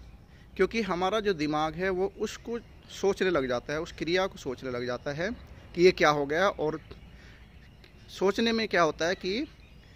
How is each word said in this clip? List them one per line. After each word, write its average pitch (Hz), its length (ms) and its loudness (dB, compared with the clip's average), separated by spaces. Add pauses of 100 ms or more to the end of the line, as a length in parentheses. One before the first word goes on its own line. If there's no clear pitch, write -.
(580)
क्योंकि 196 240 2
हमारा 185 380 0
जो 208 140 2
दिमाग 151 420 0
है 185 140 -2
वो 185 180 0 (120)
उसको 226 400 -6 (320)
सोचने 196 380 2
लग 147 180 2
जाता 123 260 -2
है, 151 80 -2
उस 165 100 -8
क्रिया 180 360 0
को 185 100 -18
सोचने 131 340 -8
लग 123 140 -4
जाता 123 280 -4
है 165 160 -2 (460)
कि 170 80 4
ये 185 100 10
क्या 165 180 4
हो 147 140 2
गया। 160 240 2
और 156 300 -2 (1300)
सोचने 214 420 2
में 220 160 0
क्या 180 140 4
होता 160 260 2
है 185 80 0
कि 202 300 -4 (500)